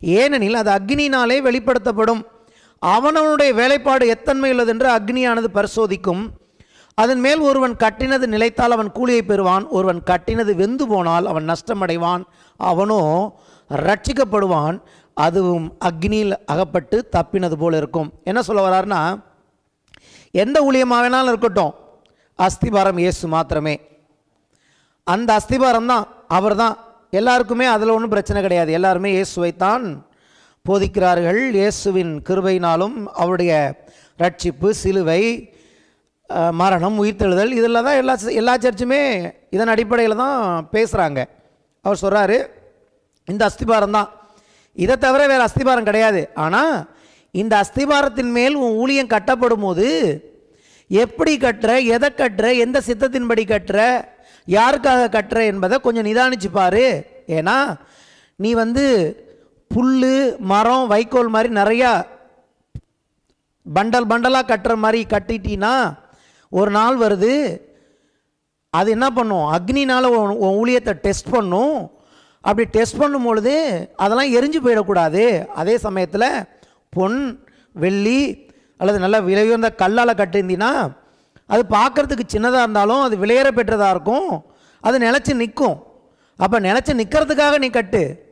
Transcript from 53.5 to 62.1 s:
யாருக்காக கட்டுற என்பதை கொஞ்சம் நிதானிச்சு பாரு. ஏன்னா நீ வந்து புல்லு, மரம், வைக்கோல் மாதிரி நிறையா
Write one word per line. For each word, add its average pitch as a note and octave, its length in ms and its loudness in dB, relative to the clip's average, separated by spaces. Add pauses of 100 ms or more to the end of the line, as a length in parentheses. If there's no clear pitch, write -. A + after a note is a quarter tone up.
யாருக்காக B3 640 2
கட்டுற A3 360 0
என்பதை G3 340 0
கொஞ்சம் A#3 280 -2
நிதானிச்சு A3+ 460 0
பாரு. G3 540 2 (200)
ஏன்னா F#3+ 500 -2 (600)
நீ G#3+ 160 -2
வந்து A#3 340 0 (880)
புல்லு, C4 640 2
மரம், A3+ 480 0
வைக்கோல் A#3 420 0
மாதிரி A3+ 260 0
நிறையா G#3+ 520 2 (1700)